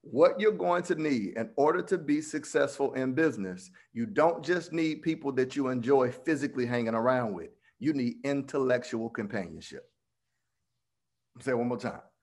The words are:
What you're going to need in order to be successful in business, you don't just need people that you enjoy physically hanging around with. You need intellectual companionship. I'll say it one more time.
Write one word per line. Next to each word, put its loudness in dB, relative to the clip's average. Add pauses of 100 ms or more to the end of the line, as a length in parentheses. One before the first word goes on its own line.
What 4
you're 4
going 0
to 0
need -2
in -4
order 4
to -2
be 0
successful -2
in -2
business, -2 (240)
you -2
don't 2
just -2
need 0
people -2
that 0
you 0
enjoy 4
physically -2
hanging 0
around 2
with. -8 (300)
You 0
need -2
intellectual 0
companionship. -8 (1400)
I'll -20
say -2
it 0
one -2
more -4
time. -8 (200)